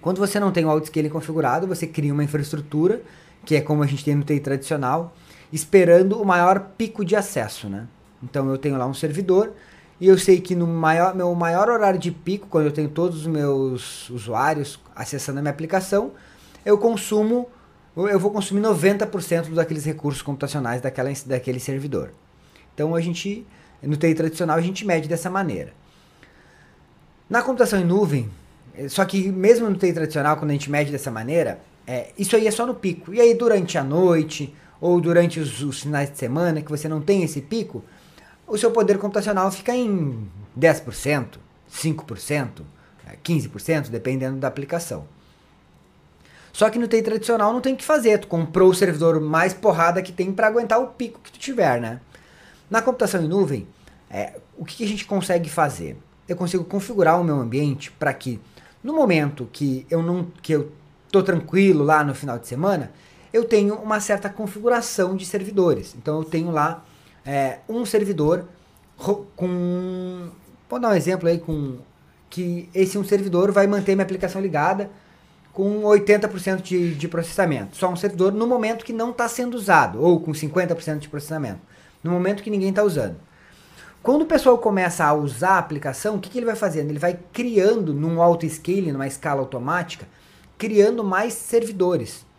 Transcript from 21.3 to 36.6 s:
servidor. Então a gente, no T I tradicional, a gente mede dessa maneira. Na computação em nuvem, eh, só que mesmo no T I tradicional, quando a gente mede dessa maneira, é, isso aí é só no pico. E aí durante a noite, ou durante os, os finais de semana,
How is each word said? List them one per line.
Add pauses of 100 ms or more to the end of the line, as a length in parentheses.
servidor. (640)
Então
a
gente, (360)
no
T
I
tradicional,
a
gente
mede
dessa
maneira. (1600)
Na
computação
em
nuvem, (440)
eh,
só
que
mesmo
no
T
I
tradicional,
quando
a
gente
mede
dessa
maneira, (260)
é,
isso
aí
é
só
no
pico.
E
aí
durante
a
noite, (260)
ou
durante
os,
os
finais
de
semana,